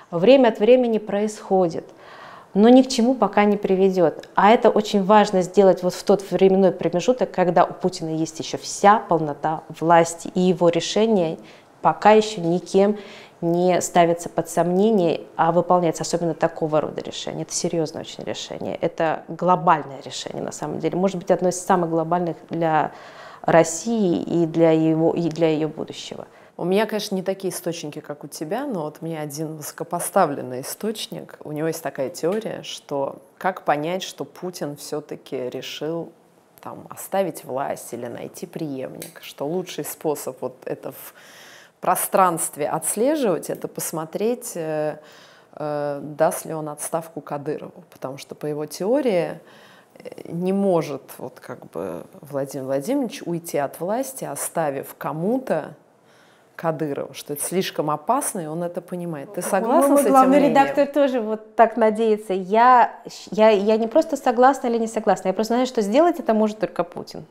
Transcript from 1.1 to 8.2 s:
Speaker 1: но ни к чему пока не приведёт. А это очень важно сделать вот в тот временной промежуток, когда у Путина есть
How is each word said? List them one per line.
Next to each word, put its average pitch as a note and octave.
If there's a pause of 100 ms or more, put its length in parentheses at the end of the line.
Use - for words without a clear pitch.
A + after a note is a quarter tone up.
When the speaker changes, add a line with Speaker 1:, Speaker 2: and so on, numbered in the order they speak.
Speaker 1:
но G#3+
ни C4
к B3+
чему A#3+
пока G#3
не G3+
приведёт. F#3
А G3
это A#3
очень G#3
важно G3
сделать F#3
вот F3+
в -
тот G3 (100)
временной F#3+
промежуток, F3+
когда F3
у -
Путина E3
есть D#3+